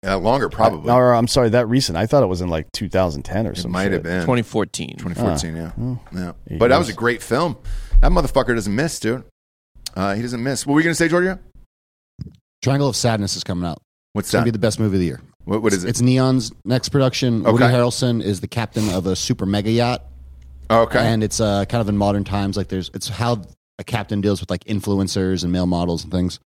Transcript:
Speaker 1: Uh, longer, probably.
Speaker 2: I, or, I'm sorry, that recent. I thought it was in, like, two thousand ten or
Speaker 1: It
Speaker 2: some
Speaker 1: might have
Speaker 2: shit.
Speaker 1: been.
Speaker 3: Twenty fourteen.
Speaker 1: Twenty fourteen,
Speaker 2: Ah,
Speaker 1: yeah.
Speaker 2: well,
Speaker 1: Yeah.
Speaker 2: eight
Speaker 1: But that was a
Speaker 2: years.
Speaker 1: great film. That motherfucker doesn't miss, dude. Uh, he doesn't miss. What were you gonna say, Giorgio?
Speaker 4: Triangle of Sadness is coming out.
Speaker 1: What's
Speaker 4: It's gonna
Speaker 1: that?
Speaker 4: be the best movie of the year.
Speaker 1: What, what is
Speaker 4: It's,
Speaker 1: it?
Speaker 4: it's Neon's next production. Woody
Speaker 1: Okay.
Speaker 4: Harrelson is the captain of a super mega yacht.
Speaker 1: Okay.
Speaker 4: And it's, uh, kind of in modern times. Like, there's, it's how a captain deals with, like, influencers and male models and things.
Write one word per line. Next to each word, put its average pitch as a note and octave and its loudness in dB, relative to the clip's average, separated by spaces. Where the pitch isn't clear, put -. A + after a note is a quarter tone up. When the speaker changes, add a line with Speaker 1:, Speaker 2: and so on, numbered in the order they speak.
Speaker 1:
Uh, G2 0
longer, G#2+ 0
probably. G#2+ 0
Speaker 2:
I, A#2+ 6
or, B2 6
I'm A#2 2
sorry, B2 2
that A#2 2
recent. A#2+ 0
I F#2+ 0
thought C3+ 4
it G#2+ 4
was F2+ -2
in, F2+ -4
like, D#2+ -4
two - -8
thousand F2 0
ten G#2 -4
or D#2+ -6
Speaker 1:
It - -10
Speaker 2:
some F2 -6
Speaker 1:
might F#2 -2
have F#2+ 0
Speaker 2:
shit. F2+ -2
Speaker 1:
been. F2 -4
Speaker 3:
Twenty A#2+ 2
fourteen. - -6
Speaker 1:
Twenty F2 -8
fourteen, E2+ -2
Speaker 2:
Ah, - -8
Speaker 1:
yeah. E2 -8
Speaker 2:
well, B2 -6
Speaker 1:
Yeah. F2+ -8
Speaker 2:
eight - -8
Speaker 1:
But A2+ 4
that C3 6
was E3+ 0
a - -6
Speaker 2:
years. F2+ -8
Speaker 1:
great A#2 0
film. C#3 -2
That C#3+ 8
motherfucker C3 2
doesn't G2+ -2
miss, D3+ -2
dude. A2+ -2
Uh, G2 0
he G#2+ -2
doesn't A#2+ -6
miss. C3 -4
What C#3+ 2
were D#3 8
you E3 2
gonna E3 2
say, E3 2
Giorgio? F3+ 0
Speaker 4:
Triangle C#3 2
of A#2+ -2
Sadness G#2+ 0
is F2+ -10
coming F2+ -4
out. D#2+ -8
Speaker 1:
What's G2+ -4
Speaker 4:
It's - -4
gonna G2+ 4
Speaker 1:
that? A2+ 2
Speaker 4:
be A#2+ 2
the G#2+ -4
best A2 0
movie G#2 2
of F#2 2
the F2 2
year. C2 -4
Speaker 1:
What, G#2+ -4
what G#2+ 2
is G2 0
Speaker 4:
It's, F2 -4
Speaker 1:
it? G2 -2
Speaker 4:
it's A2+ -2
Neon's C3 2
next B2 0
production. B2+ 2
Woody A#2+ 4
Speaker 1:
Okay. B2 4
Speaker 4:
Harrelson B2 0
is F#2+ -2
the G2 -10
captain A2 -4
of F2+ -2
a F#2 0
super - -4
mega G2+ 0
yacht. A#2+ 0
Speaker 1:
Okay. A2+ 4
Speaker 4:
And A2+ 2
it's, G#2+ -2
uh, G2+ 2
kind A#2+ 0
of G#2 0
in G#2 0
modern G2+ 2
times. G2 -4
Like, F#2+ -4
there's, F#2 -6
it's - -8
how A#2 -2
a G2 -12
captain G#2 -4
deals G2 0
with, - -10
like, F2+ -4
influencers F#2+ -2
and F2 -2
male F2+ 0
models E2+ -2
and D#2+ -10
things. F2+ -2